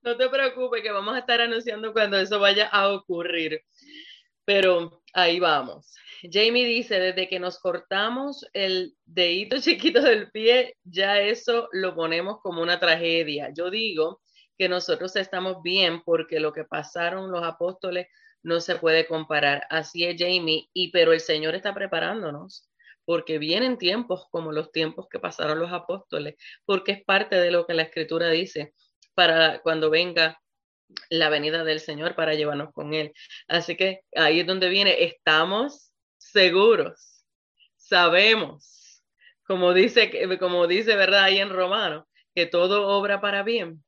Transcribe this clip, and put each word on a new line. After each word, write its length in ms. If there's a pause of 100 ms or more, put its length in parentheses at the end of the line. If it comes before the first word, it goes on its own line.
No 80
te 140
preocupes, 520
que 100
vamos 240
a 40
estar 220
anunciando 500
cuando 260
eso 220
vaya 280
a 260
ocurrir. 680 (840)
Pero 560 (120)
ahí 260
vamos. 560 (280)
Jamie 420
dice, 340
"Desde 280
que 120
nos 200
cortamos 920
el 420 (100)
dedito 540
chiquito 420
del 300
pie, 520
ya 360
eso 540
lo 200
ponemos 480
como 200
una 180
tragedia. 760
Yo 160
digo 520 (360)
que 120
nosotros 480
estamos 440
bien 420
porque 360
lo 140
que 100
pasaron 680
los 140
apóstoles 640 (360)
no 180
se 160
puede 300
comparar". 640
Así 360
es, 120
Jamie, 560
y, 180
pero 200
el 80
Señor 340
está 200
preparándonos 960 (340)
porque 360
vienen 380
tiempos 540
como 220
los 180
tiempos 380
que 100
pasaron 400
los 140
apóstoles, 640 (300)
porque 280
es 100
parte 320
de 160
lo 140
que 80
la 100
Escritura 460
dice 440 (440)
para 460
cuando 260
venga 500 (680)
la 200
venida 340
del 160
Señor 340
para 220
llevarnos 360
con 220
Él. 200 (340)
Así 280
que 260 (140)
ahí 260
es 40
donde 240
viene, 360
estamos 840 (280)
seguros, 1080 (500)
sabemos, 1300 (400)
como 300
dice, 380 (260)
como 300
dice, 280
¿verdad? 280
Ahí 160
en 100
Romano, 580 (280)
que 100
todo 440
obra 300
para 220
bien 460